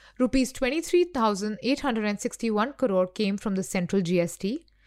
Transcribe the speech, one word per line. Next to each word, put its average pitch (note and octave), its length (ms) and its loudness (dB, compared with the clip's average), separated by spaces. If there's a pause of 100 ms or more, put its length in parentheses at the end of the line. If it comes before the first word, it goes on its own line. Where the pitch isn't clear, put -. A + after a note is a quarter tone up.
(180)
rupees B3+ 340 2
twenty-three E4 520 2
thousand G#3+ 580 0
eight C#4 180 0
hundred A3+ 240 -2
and G#3 160 -2
sixty-one A3+ 540 -2
crore F#3+ 320 2
came G3+ 320 -2
from G3+ 160 -4
the F#3+ 80 -2
central F#3+ 400 0
G F3 180 2
S E3+ 160 -2
T, A3 300 -6 (200)